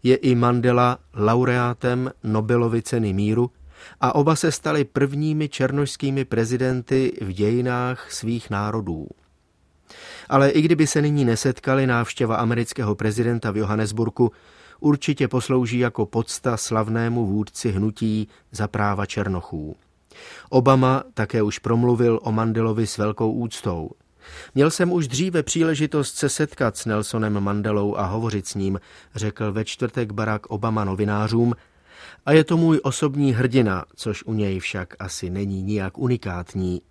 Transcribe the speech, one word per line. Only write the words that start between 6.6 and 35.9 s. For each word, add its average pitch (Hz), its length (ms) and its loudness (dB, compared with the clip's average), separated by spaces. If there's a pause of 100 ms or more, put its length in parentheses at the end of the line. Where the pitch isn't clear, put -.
v 98 120 -6
dějinách 123 800 -2
svých 117 380 -6
národů. 101 560 -4 (1200)
Ale 139 220 6
i 151 120 4
kdyby 156 240 4
se 147 160 0
nyní 147 220 2
nesetkali, 131 640 0
návštěva 120 500 0
amerického 113 580 0
prezidenta 113 560 -2
v 98 60 -2
Johannesburgu 107 760 0 (480)
určitě 139 480 0
poslouží 123 500 0
jako 120 280 0
pocta 113 500 -2
slavnému 117 680 -2
vůdci 104 440 -2
hnutí 107 580 -2 (240)
za 104 160 -2
práva 101 380 -2
černochů. 85 680 -6 (720)
Obama 131 560 4 (100)
také 110 280 0
už 104 160 -2
promluvil 117 640 2
o 117 100 -2
Mandelovi 113 540 0
s - 120 -8
velkou 110 340 0
úctou. 110 580 -6 (640)
„Měl 143 160 4
jsem 180 220 0
už 165 160 0
dříve 165 340 0
příležitost 151 760 0
se 147 120 0
setkat 135 480 -2
s - 100 -8
Nelsonem 107 540 -2
Mandelou 101 560 -2
a 98 100 -2
hovořit 107 400 -4
s - 80 -10
ním,“ 98 260 -2 (340)
řekl 107 380 -4
ve 110 120 -2
čtvrtek 117 480 -6
Barack 107 340 -4
Obama 107 380 -2
novinářům, 107 680 0 (720)
„a 143 60 4
je 156 120 8
to 165 120 2
můj 165 260 4
osobní 139 500 0
hrdina,“ 113 520 2 (120)
což - 300 -6
u 113 80 -4
něj 98 240 -2
však 90 400 -8
asi 92 320 -8
není 98 320 -4
nijak 98 360 -4